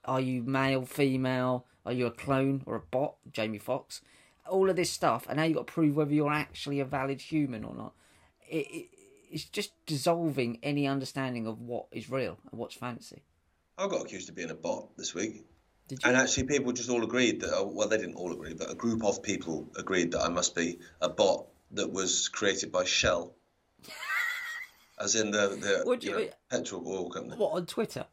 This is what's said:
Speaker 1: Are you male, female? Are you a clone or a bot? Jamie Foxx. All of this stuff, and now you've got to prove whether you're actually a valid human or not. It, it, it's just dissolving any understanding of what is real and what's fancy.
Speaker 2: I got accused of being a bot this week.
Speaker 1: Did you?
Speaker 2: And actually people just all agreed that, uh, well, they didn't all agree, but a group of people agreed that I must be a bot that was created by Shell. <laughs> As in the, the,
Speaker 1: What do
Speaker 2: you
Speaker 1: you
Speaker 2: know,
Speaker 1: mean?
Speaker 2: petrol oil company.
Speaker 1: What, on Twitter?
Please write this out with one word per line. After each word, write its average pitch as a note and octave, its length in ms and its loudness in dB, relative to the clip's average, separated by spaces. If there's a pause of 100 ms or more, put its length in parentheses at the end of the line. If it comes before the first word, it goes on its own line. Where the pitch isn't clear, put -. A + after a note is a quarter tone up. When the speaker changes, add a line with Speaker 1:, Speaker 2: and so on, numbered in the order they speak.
Speaker 1:
Are C3 140 0
you B2+ 220 0
male, C3+ 440 2
female? C3 800 2 (180)
Are A2+ 80 -2
you B2 140 2
a A#2 40 0
clone C3+ 560 2
or A#2 100 -4
a G#2 40 -4
bot? - 360 -2 (140)
Jamie A2 280 -4
Foxx. - 420 -4 (480)
All F#3+ 220 6
of E3+ 60 4
this F3 140 2
stuff, B2+ 380 2
and B2+ 80 -2
now D3+ 80 2
you've D#3+ 120 4
got B2 100 -2
to - 60 -14
prove D#3 240 4
whether D3 180 2
you're D3 180 4
actually C#3+ 480 -2
a C3+ 40 0
valid C3+ 360 -2
human C3+ 420 0
or A2 120 -10
not. A2+ 180 -10 (560)
It, D#3+ 220 -2
it, - 160 -10 (440)
it's D#3 140 -8
just - 280 -6 (120)
dissolving C#3+ 800 0
any C#3+ 240 0
understanding C3 600 -2
of A2+ 140 -6
what A#2+ 320 -8
is A#2 180 -8
real B2 280 -2 (120)
and A2 80 -10
what's - 160 -8
fancy. - 480 -12 (560)
Speaker 2:
I G3 100 0
got - 140 0
accused F#2+ 280 -10
of E2 40 -16
being E2 160 -6
a D#2+ 40 -8
bot - 420 -6
this - 180 -8
week. G#2 300 -4 (440)
Speaker 1:
Did C3 140 -8
you? B2+ 60 4
Speaker 2:
And B2+ 100 8
actually C3+ 300 4
people C#3 240 2
just - 180 -4
all A#2+ 140 2
agreed A#2+ 380 2
that, F2+ 180 0
uh, G2 40 2
well, G2+ 240 0
they G#2+ 100 4
didn't F#2 180 -4
all F2 160 -4
agree, D#2+ 220 -8
but - 160 -6
a D#2+ 40 -6
group A2 300 0
of G2 180 2
people E2 540 -2
agreed F2 360 2
that - 100 2
I E2 60 2
must F2 280 0
be E2+ 220 0 (220)
a F2 100 2
bot G2 360 4 (260)
that G2 200 -2
was F#2 360 0
created F#2 440 0
by F#2 120 2
Shell. - 500 2 (500)
<laughs> - 60 -16 (1120)
As G2+ 140 2
in A2 160 4
the, G#2 180 4
the, G2 360 2
Speaker 1:
What A#3+ 160 2
do - 60 -6
Speaker 2:
you G2+ 60 -2
Speaker 1:
you G2 60 0
Speaker 2:
know, - 60 2
Speaker 1:
mean? - 80 -6 (180)
Speaker 2:
petrol G2 380 -2
oil F2+ 220 -2
company. B1+ 260 -8
Speaker 1:
What, G3+ 160 2
on F3+ 140 -2
Twitter? - 460 -4